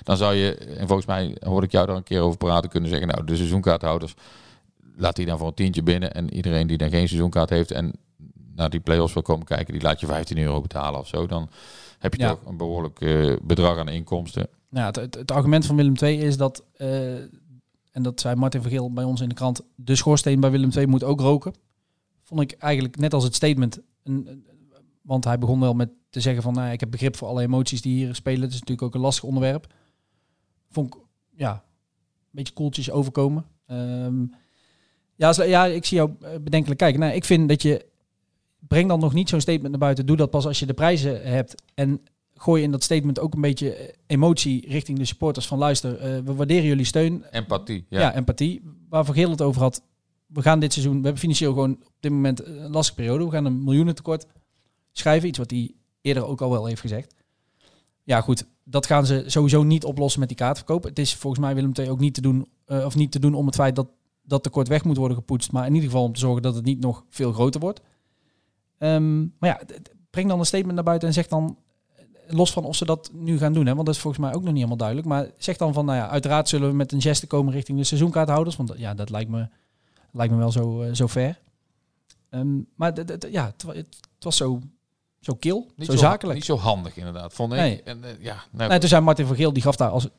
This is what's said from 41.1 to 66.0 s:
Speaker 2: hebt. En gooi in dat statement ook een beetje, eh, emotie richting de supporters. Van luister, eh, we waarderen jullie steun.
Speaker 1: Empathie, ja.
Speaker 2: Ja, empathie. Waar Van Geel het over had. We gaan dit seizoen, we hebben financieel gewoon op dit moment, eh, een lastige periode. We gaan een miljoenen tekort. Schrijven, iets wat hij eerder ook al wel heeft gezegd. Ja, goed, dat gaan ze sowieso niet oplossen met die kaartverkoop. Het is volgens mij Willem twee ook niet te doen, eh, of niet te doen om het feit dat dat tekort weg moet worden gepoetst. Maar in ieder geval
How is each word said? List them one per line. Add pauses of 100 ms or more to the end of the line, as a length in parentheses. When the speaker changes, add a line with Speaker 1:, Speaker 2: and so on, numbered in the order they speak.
Speaker 2:
hebt. (120)
En (340)
gooi
in
dat
statement
ook
een
beetje,
eh, (120)
emotie
richting
de
supporters.
Van
luister,
eh,
we
waarderen
jullie
steun.
Speaker 1:
Empathie,
ja.
Speaker 2:
Ja,
empathie. (260)
Waar
Van
Geel
het
over
had. (440)
We
gaan
dit
seizoen,
we
hebben
financieel
gewoon
op
dit
moment,
eh,
een
lastige
periode.
We
gaan
een
miljoenen
tekort. (640)
Schrijven,
iets
wat
hij (260)
eerder
ook
al
wel
heeft
gezegd. (880)
Ja,
goed, (200)
dat
gaan
ze
sowieso
niet
oplossen
met
die
kaartverkoop.
Het
is
volgens
mij
Willem
twee
ook
niet
te
doen, (160)
eh,
of
niet
te
doen
om
het
feit
dat (340)
dat
tekort
weg
moet
worden
gepoetst.
Maar
in
ieder
geval